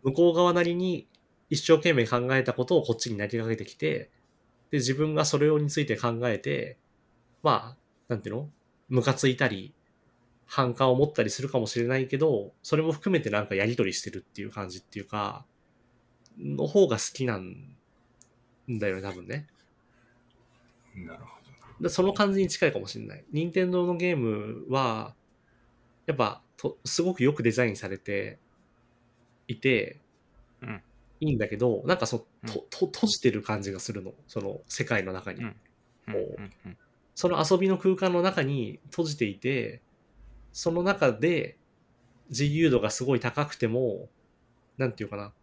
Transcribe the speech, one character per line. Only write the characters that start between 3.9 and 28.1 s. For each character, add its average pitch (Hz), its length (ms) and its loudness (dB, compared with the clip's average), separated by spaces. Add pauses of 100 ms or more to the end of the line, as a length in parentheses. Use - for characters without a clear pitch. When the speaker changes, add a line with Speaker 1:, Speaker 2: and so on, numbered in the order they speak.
Speaker 1:
で、 147 100 0
自 127 140 0
分 151 220 0
が 156 80 2
そ 147 140 0
れ 147 120 6 (120)
に 147 80 0
つ 147 100 -2
い 143 60 2
て 113 100 0
考 117 280 -2
え 113 160 0
て、 - 380 -6 (640)
ま 123 360 2
あ、 - 0 - (320)
な 120 80 -2
ん 104 40 -6
て - 60 -12
い 101 60 -6
う - 20 -6
の？ 147 140 -8 (400)
ム 127 120 2
カ 131 120 4
つ 131 160 4
い 127 80 0
た 139 100 2
り、 98 260 -4 (720)
反 123 280 0
感 131 160 4
を 127 60 6
持 139 100 4
っ 147 60 -6
た 117 120 0
り 107 60 0
す - 120 -6
る 135 60 -4
か 139 120 0
も 110 80 -2
し 120 120 -6
れ 117 80 2
な 131 120 0
い 131 80 -2
け 135 100 -4
ど、 131 360 0 (100)
そ - 120 0
れ 156 80 4
も 160 80 0
含 185 220 -2
め 165 80 2
て 110 80 -2
な 104 100 2
ん 104 80 -4
か 101 80 -2
や 98 100 2
り 117 120 0
取 95 140 2
り - 20 -6
し - 80 -6
て - 80 -8
る 92 180 -12
っ - 60 -20
て - 80 -12
い 101 40 -8
う 110 40 -12
感 98 180 -10
じ 90 120 -14
っ - 20 -20
て - 180 -14
い 98 40 -12
う - 40 -14
か、 101 380 -6 (920)
の 139 300 -4
方 185 200 6
が 117 100 2
好 - 60 -4 (100)
き 131 120 -2
な 113 120 0
ん 92 400 -14 (880)
だ 107 220 -2
よ 92 80 -2
ね、 95 60 -8
多 98 80 -6
分 90 140 -12
ね。 143 220 -10 (1500)
Speaker 2:
な 87 200 -14
る - 80 -18
ほ - 160 -20 (400)
ど。 - 40 -6
Speaker 1:
だ-、 170 80 0
そ - 100 0
の 196 120 4
感 202 200 2
じ 196 80 2
に 180 80 2
近 - 160 0
い 147 60 4
か - 80 -4
も 95 80 -10
し - 100 -10
れ 110 80 -10
な 104 100 -14
い。 - 160 -20
任 165 200 -2
天 185 180 2
堂 180 160 2
の 175 100 0
ゲ 175 200 0
ー - 20 0
ム 110 520 -2
は、 117 440 0 (960)
や 151 80 0
っ - 20 -10
ぱ、 110 240 0 (160)
と-、 - 260 -6
す - 200 0
ご 180 100 2
く 180 100 0
よ 135 80 6
く 147 120 -4
デ 113 80 6
ザ 123 140 2
イ 110 60 0
ン 98 40 -6
さ 101 120 -10
れ 95 120 -8
て 101 400 -6 (1080)